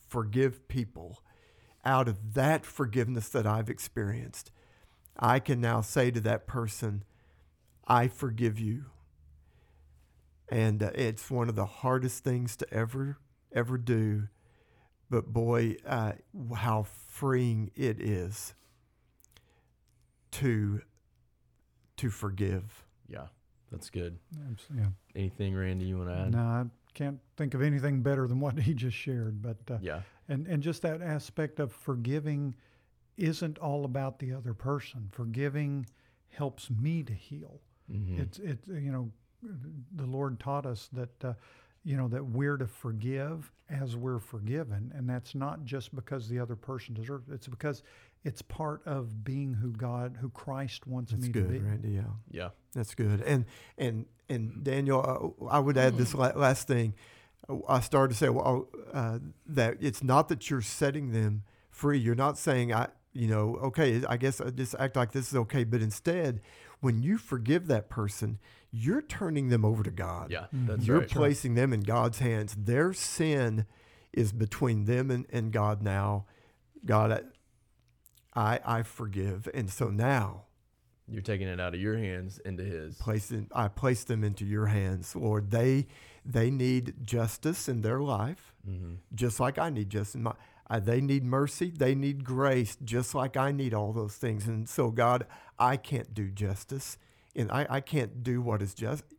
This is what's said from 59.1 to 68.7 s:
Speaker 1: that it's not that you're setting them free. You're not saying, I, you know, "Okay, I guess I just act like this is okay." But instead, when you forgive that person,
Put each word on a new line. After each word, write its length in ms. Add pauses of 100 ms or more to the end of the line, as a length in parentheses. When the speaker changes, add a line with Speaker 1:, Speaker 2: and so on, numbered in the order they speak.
Speaker 1:
that 340
it's 220
not 260
that 220
you're 120
setting 500
them 320 (260)
free. 280
You're 180
not 200
saying, 380
I, 140 (240)
you 160
know, 340
"Okay, 440
I 120
guess 240
I 80
just 280
act 160
like 180
this 160
is 80
okay." 280
But 160
instead, 640 (380)
when 220
you 140
forgive 520
that 200
person, 500 (320)